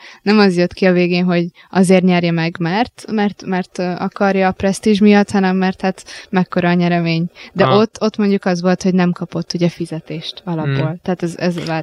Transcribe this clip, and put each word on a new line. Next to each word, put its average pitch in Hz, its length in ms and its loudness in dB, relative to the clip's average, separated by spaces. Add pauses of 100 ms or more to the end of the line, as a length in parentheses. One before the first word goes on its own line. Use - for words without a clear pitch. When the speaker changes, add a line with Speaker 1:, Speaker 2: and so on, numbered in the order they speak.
(220)
Speaker 1:
nem 214 180 2
az 196 180 4
jött 175 160 0
ki - 120 -2
a 185 60 4
végén, 180 320 2
hogy 175 220 0 (240)
azért 185 340 4
nyerje 175 280 2
meg, 170 280 -2
mert, 180 520 -4
mert, 208 340 -4
mert, 185 320 -6
ö, 185 60 -4 (140)
akarja 196 500 0
a 185 40 0
presztízs 196 480 0
miatt, 208 300 6
hanem 190 280 0
mert 185 240 -2
hát 190 220 -4 (260)
mekkora 180 400 0
a 175 40 2
nyeremény. 170 520 0 (280)
De 185 100 0
Speaker 2:
Aha. 180 140 4
Speaker 1:
ott, 220 240 0
ott 214 160 -2
mondjuk 202 280 0
az 180 160 -2
volt, 180 220 0
hogy 185 100 0
nem 180 180 2
kapott - 420 -8
ugye 175 160 0
fizetést 160 760 -12
alapból. 156 280 -4 (120)
Speaker 2:
Hmm. 175 180 -6
Speaker 1:
Tehát 180 200 -4
ez, 170 140 -6
ez 175 180 -4
változtat 156 120 -10 (160)